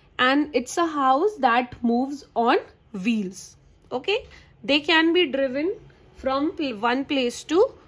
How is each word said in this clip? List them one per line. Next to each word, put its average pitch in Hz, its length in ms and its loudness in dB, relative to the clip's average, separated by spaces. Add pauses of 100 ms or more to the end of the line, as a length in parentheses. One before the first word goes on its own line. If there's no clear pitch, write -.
(180)
and 285 380 2
it's 247 220 -4
a 349 80 2
house 302 540 2
that 247 440 0
moves 254 400 0 (100)
on 240 260 2 (340)
wheels. 196 640 -4 (340)
Okay, 370 340 -4 (380)
they 277 160 2
can 330 320 2
be 349 140 4
driven 269 500 -2 (400)
from 269 380 -2
pl-, 262 240 -6
one 240 260 0
place 262 400 -2
to 392 300 2 (140)